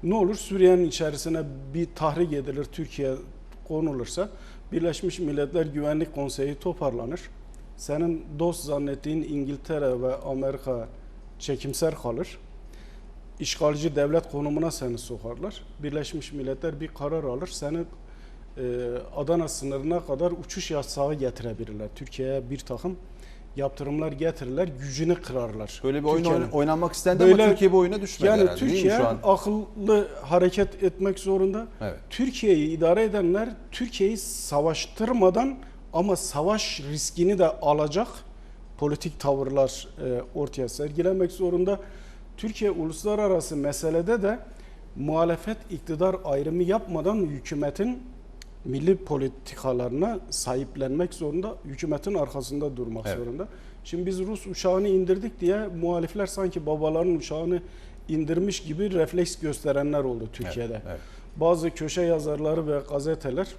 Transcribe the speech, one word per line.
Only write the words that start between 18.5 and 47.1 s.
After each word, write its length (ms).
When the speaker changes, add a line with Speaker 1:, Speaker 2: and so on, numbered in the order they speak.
Speaker 1:
Adana 320
sınırına 580
kadar 240
uçuş 400
yasağı 440
getirebilirler. 840
Türkiye'ye 540
bir 80
takım 380
yaptırımlar 560
getirirler, 560
gücünü 340
kırarlar. 680
Speaker 2:
Böyle 200
bir 40
oyun 160
Speaker 1:
Türkiye'nin. 220
Speaker 2:
oyn-, 60
oynanmak 400
istendi 320
ama 80
Speaker 1:
Böyle, 160
Speaker 2:
Türkiye 240
bu 60
oyuna 220
düşmedi 300
Speaker 1:
yani 120
Speaker 2:
herhalde, 180
değil 120
mi 40
Speaker 1:
Türkiye 200
Speaker 2:
şu 120
an? 160
Speaker 1:
akıllı 840
hareket 600
etmek 360
zorunda. 480
Speaker 2:
Evet. 180
Speaker 1:
Türkiye'yi 600
idare 340
edenler 440
Türkiye'yi 440
savaştırmadan 1400
ama 240
savaş 640
riskini 460
de 100
alacak 600
politik 420
tavırlar, 680
e, 180
ortaya 300
sergilemek 640
zorunda. 480
Türkiye 340
uluslararası 840
meselede 640
de 160
muhalefet 600
iktidar 540
ayrımı 380
yapmadan 540